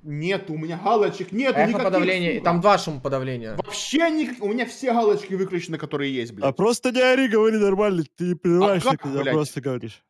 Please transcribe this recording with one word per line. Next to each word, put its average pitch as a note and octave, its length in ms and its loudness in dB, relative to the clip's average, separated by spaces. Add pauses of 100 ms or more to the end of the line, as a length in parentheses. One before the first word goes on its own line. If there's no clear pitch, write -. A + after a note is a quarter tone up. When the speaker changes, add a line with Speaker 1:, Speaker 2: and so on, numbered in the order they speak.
Speaker 1:
Нет, E3 440 -4
у D#3 80 -6
меня E3 260 -8
галочек G#3 480 0
нету B3 280 0
никаких, A3 160 2
Speaker 2:
Эхоподавление, F3+ 580 0
и - 60 -2
Speaker 1:
сука. - 120 -6
Speaker 2:
там F3 100 2
два G3+ 160 6
шумоподавления. C3 800 -4
Speaker 1:
Вообще - 560 -2
ник-, C4 320 -4
у G3+ 60 -2
меня A#3 160 -2
все B3 260 -4
галочки G#3 420 2
выключены, F3+ 440 -4
которые C#3+ 360 -4
есть, A#2 200 -4
блядь. - 120 -4
Speaker 3:
А C#3 60 2
просто A#3 400 0
не A#3+ 100 0
ори, B3+ 280 4
говори A3 280 4
нормально, G3 460 2 (140)
ты F3 80 -4
не F3+ 100 0
прерываешься, F#3 540 2
Speaker 1:
А - 40 4
как, - 80 -4
Speaker 3:
когда C#3 200 -4
Speaker 1:
блядь? C3+ 120 0
Speaker 3:
просто D3+ 280 -2
говоришь. B2 480 -8